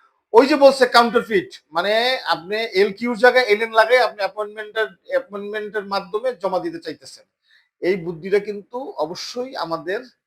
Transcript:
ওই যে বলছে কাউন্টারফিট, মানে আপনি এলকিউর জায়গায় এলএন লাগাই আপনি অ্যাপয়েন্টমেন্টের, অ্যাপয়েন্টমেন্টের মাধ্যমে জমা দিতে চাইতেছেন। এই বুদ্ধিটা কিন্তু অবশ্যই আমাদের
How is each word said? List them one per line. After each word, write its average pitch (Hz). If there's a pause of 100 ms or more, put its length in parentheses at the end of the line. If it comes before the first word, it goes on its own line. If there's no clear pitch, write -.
(320)
ওই 247
যে 294
বলছে 269
কাউন্টারফিট, 233 (220)
মানে 220
আপনি 170
এলকিউর 220
জায়গায় 247
এলএন 214
লাগাই 226
আপনি 214
অ্যাপয়েন্টমেন্টের, 214 (220)
অ্যাপয়েন্টমেন্টের 202
মাধ্যমে 196
জমা 185
দিতে 165
চাইতেছেন। - (560)
এই 185
বুদ্ধিটা 180
কিন্তু 202 (120)
অবশ্যই 240
আমাদের 165 (260)